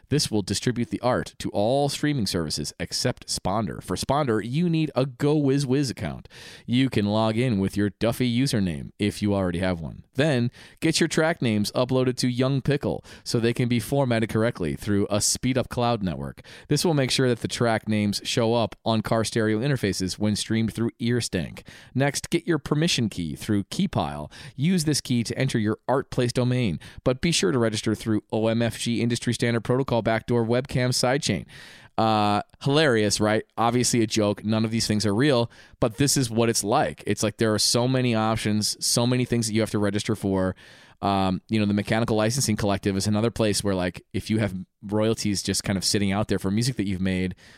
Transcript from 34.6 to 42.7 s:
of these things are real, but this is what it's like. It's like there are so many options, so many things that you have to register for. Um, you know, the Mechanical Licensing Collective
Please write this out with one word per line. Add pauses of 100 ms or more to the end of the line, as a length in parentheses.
of
these
things
are
real, (300)
but
this
is
what
it's
like.
It's
like
there
are
so
many
options,
so
many
things
that
you
have
to
register
for. (460)
Um,
you
know,
the
Mechanical
Licensing
Collective